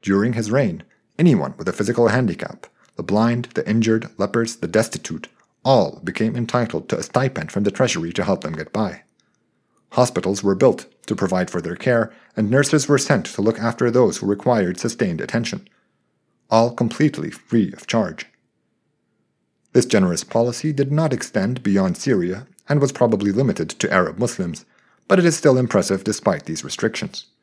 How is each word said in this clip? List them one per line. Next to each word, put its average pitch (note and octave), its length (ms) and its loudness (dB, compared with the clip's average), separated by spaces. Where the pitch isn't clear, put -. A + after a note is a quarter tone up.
During G2+ 320 2
his G#2+ 180 -2
reign, A2+ 320 0
anyone A#2 400 4
with E2 100 -6
a F#2 60 -2
physical A#2 360 2
handicap, A2 580 -2
the - 60 -8
blind, A#2 420 0
the - 120 -4
injured, A2+ 500 2
lepers, A2+ 400 -2
the - 100 -8
destitute, E2+ 600 -2
all B2+ 400 4
became A2+ 320 -2
entitled A#2+ 540 -2
to - 80 -2
a E2+ 60 -6
stipend B2+ 480 -2
from G2+ 120 -2
the G2+ 80 2
treasury F2 420 -2
to F#2+ 100 -4
help F#2 180 -2
them D#2 120 -8
get D#2 180 -10
by. G#2 300 -4
Hospitals A2 500 0
were G2 120 2
built C3 300 2
to G#2+ 80 -2
provide F#2 340 0
for F2 120 -6
their E2 140 -6
care, A#2 380 0
and G#2+ 160 0
nurses C#3+ 360 2
were D3 100 4
sent A#2+ 280 0
to - 160 -8
look A2 180 0
after A#2 300 0
those A#2 280 2
who G2+ 100 -4
required G2+ 500 0
sustained F#2 420 -4
attention, - 480 -6
all A2+ 200 4
completely A#2+ 600 -2
free - 420 0
of - 140 -18
charge. G2 400 -2
This B2+ 120 6
generous F#2 380 2
policy A#2+ 500 -2
did C#3 180 -2
not D3+ 220 0
extend A2 500 -4
beyond F#2+ 340 2
Syria G2 500 -2
and D3 120 4
was C3+ 100 2
probably G#2 400 2
limited G2 380 0
to - 220 -4
Arab F2+ 260 0
Muslims, F2+ 480 -4
but F#3+ 120 6
it F3 60 4
is E3+ 120 4
still C3 200 4
impressive G2 460 0
despite G2+ 420 -2
these D#2+ 200 -8
restrictions. - 640 -6